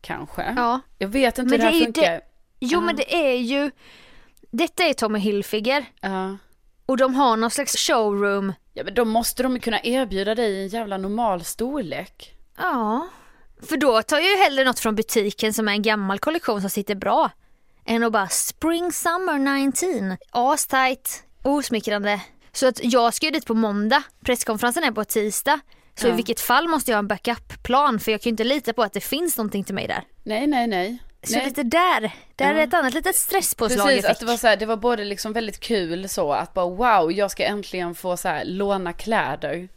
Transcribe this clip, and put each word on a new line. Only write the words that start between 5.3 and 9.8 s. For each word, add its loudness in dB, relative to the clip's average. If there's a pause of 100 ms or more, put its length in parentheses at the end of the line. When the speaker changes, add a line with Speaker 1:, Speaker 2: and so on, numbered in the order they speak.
Speaker 1:
Ja. -6 (480)
Speaker 2:
Och 0
de 2
har 4
någon 0
slags -2 (120)
showroom. 0 (200)
Speaker 1:
Ja, -10
men -10
då 2
måste 0
de 0
ju -4
kunna -2